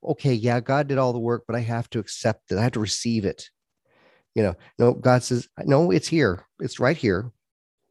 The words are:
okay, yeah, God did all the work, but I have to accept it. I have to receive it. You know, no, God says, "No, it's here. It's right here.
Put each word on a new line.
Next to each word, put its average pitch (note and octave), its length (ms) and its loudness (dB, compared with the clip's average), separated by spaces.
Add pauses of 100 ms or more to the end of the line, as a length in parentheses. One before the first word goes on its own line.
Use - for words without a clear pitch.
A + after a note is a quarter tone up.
okay, C#3+ 300 0
yeah, A#2+ 260 0
God C#3 280 -2
did C#3 100 -2
all B2+ 160 2
the A#2+ 60 -4
work, A#2 280 -2
but A2+ 80 -4
I A#2+ 60 -2
have A#2 300 -4
to A#2 80 -4
accept - 520 -4
it. F#2 60 -2
I G#2+ 60 2
have A#2+ 100 0
to A#2 60 -4
receive G#2+ 460 -2
it. - 240 -6 (880)
You A2 80 2
know, F#2 120 0 (240)
no, A#2+ 140 6
God B2 300 2
says, A#2+ 260 -4 (160)
"No, D3+ 260 4
it's F3 160 0
here. B2 380 0 (140)
It's - 200 -8
right C3 160 2
here. A2 360 0 (600)